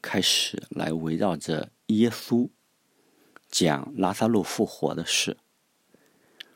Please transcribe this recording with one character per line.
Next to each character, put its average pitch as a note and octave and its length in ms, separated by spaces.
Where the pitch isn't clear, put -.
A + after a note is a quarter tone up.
开 - 200
始 - 480
来 - 240
围 D#2+ 240
绕 F#2+ 180
着 D2+ 360
耶 A2+ 220
稣 A#2+ 400
讲 D2+ 460
拉 F#2 180
撒 A2 140
路 A2+ 140
复 G2 240
活 - 300
的 D#2+ 100
事。 - 320